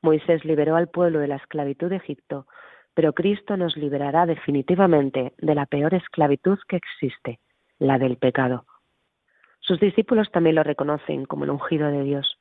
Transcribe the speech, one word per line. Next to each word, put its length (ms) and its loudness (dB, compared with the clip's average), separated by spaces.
Moisés 420 2
liberó 320 0
al 120 0
pueblo 320 0
de 80 -2
la 80 -4
esclavitud 540 -6
de 60 -4
Egipto, 500 -12
pero 180 2
Cristo 440 -2
nos 200 -4
liberará 500 0
definitivamente 1120 0
de 160 0
la 120 -2
peor 280 0
esclavitud 640 0
que 80 -4
existe, 640 -8
la 200 2
del 180 0
pecado. 500 0
Sus 180 -2
discípulos 540 2
también 240 4
lo 80 4
reconocen 600 -4
como 200 -8
el 60 -4
ungido 380 -2
de 140 -2
Dios. 380 -4